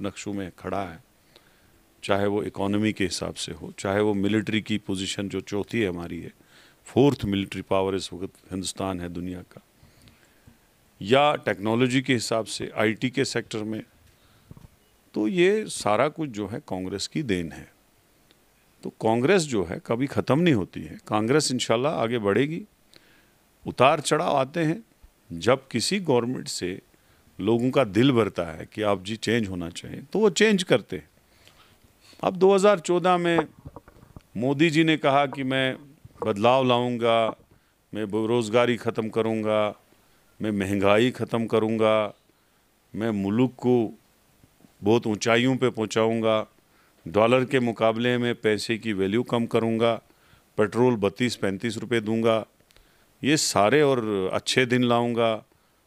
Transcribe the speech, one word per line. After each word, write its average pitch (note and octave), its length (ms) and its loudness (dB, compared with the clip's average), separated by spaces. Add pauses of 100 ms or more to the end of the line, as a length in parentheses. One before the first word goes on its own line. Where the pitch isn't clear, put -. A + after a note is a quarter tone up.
नक्शों G2+ 320 -10
में G2 260 -8
खड़ा F#2 220 -6
है, E2+ 220 -12 (1000)
चाहे G2+ 240 0
वो G2+ 160 -2
इकोनॉमी G2+ 500 -2
के G2+ 100 -4
हिसाब E2+ 300 -6
से - 180 -10
हो, E2 280 -14
चाहे G2+ 220 0
वो G#2+ 120 2
मिलिट्री G#2 480 -2
की G#2+ 160 -4
पोजीशन G2 520 -6
जो F#2+ 100 -6
चौथी G2+ 400 -6
है G2+ 100 0
हमारी E2+ 300 -10
है, E2 140 -16 (520)
फोर्थ B2+ 400 2
मिलिट्री G2 360 -4
पावर F#2+ 340 -2
इस F#2 180 -6
वक्त F#2 200 -12 (180)
हिंदुस्तान F#2 500 -6
है F2 80 -8
दुनिया F2+ 300 -10
का, - 220 -20 (1400)
या C#3 340 4
टेक्नोलॉजी A#2 680 0
के C3 120 0
हिसाब A2+ 320 -2
से, - 320 -10
आईटी A2 320 0
के B2+ 160 -2
सेक्टर A2+ 320 -6
में, G#2+ 260 -8 (1300)
तो G#3+ 140 -2
ये G3+ 400 2
सारा A2+ 400 0
कुछ D#3 220 -6
जो G#2 180 -6
है A2+ 120 -8
कांग्रेस F#2 480 -8
की D#3 160 -6
देन F2+ 280 -2
है। D2 200 -18 (1120)
तो - 60 -8
कांग्रेस B2 520 2
जो B2 220 -2
है E2+ 220 -8
कभी B2 220 -2
ख़त्म B2 320 0
नहीं E3+ 140 4
होती F2+ 280 -2
है। D#2 260 -14
कांग्रेस A2+ 440 0
इंशाल्लाह B2 420 0
आगे A#2+ 260 -2
बढ़ेगी। C3+ 440 0 (1040)
उतार C#3 320 4
चढ़ाव D#3 380 0
आते C#3 220 -2
हैं, E3+ 240 -2 (560)
जब A2+ 320 2
किसी E3+ 280 -2
गवर्नमेंट C3+ 480 0
से F#2 340 -6 (600)
लोगों A#2 300 2
का C#3 120 2
दिल A2+ 280 4
भरता G#2 320 2
है E2 300 -10
कि G#2+ 80 -6
आप G2+ 220 0
जी G#2+ 120 -8
चेंज A2 340 -2
होना F2 200 -6
चाहिए, - 320 -14 (120)
तो F3+ 60 0
वो G#3+ 100 4
चेंज G3 340 2
करते A2+ 320 0
हैं। D#2+ 140 -10 (1120)
अब F#3+ 120 2
दो F#3+ 200 6
हज़ार G3 240 4
चौदह F3 380 2
में E3+ 300 0 (880)
मोदी C#3 320 2
जी D#3+ 140 4
ने D#3+ 140 4
कहा C#3+ 280 4
कि C3+ 180 -6
मैं C3 340 -2 (480)
बदलाव A#2+ 420 4
लाऊंगा, A#2 680 2 (580)
मैं G#2 180 -6
बेरोज़गारी A2+ 640 2
ख़त्म A2 320 -6
करूंगा, G#2+ 720 -2 (600)
मैं G#2+ 100 -2
महंगाई G2+ 600 2
ख़त्म A#2 340 -4
करूंगा, A2 680 0 (840)
मैं A2 160 -2
मुल्क G#2+ 400 0
को B2 480 0 (840)
बहुत A2 240 4
ऊंचाइयों A#2+ 500 2
पे C3 120 2
पहुंचाऊंगा, A2 800 0 (600)
डॉलर A2+ 380 4
के C3 140 0
मुकाबले A#2 580 0
में A#2+ 180 -2
पैसे A2 420 -2
की G#2+ 160 -4
वैल्यू G2 300 0
कम A#2+ 220 -2
करूंगा, A2+ 560 0 (560)
पेट्रोल A2+ 380 4
बत्तीस G#2 400 -2
पैंतीस G2+ 420 -4
रुपये A2+ 240 -2
दूंगा, A2+ 440 0 (800)
ये D3+ 140 2
सारे A2+ 440 4
और A2 520 0
अच्छे B2+ 320 2
दिन B2 180 2
लाऊंगा, A#2 600 0 (420)